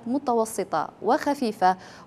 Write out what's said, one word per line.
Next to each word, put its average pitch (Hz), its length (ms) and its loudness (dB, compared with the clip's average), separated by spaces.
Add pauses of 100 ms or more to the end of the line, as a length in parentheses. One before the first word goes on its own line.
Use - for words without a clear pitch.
متوسطة 220 840 0 (140)
وخفيفة، 226 760 2 (300)